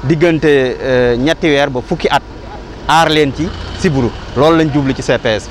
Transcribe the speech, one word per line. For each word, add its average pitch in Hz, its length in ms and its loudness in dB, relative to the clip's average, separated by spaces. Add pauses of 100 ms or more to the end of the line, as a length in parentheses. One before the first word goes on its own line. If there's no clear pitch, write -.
diggante, 160 440 2
euh, 127 680 2
ñetti 156 320 0
weer 143 220 2
ba 127 160 -4
fukki - 240 -6
at, 143 140 0 (640)
aar 156 220 4
leen 151 260 2
ci 156 120 -4 (300)
sibiru, 135 320 0 (260)
loolu 156 220 4
lañ 160 160 2
jublu 135 220 0
ci 131 80 -8
C 131 160 2
P - 80 -2
S. 107 240 -2